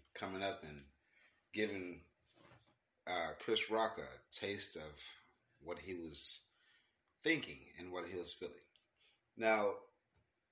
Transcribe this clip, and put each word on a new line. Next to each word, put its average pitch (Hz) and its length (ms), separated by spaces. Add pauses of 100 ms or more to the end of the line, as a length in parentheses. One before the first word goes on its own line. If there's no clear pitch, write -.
(140)
coming 95 300
up 98 200
and 76 220 (680)
giving, 101 480 (1040)
uh, 85 320
Chris 107 320
Rock 110 260
a - 80 (280)
taste 101 420
of 76 420 (460)
what 87 160
he 92 160
was - 460 (800)
thinking 156 360 (200)
and 90 120
what 90 160
he 92 100
was 87 160
feeling. - 220 (840)
Now, 110 340 (800)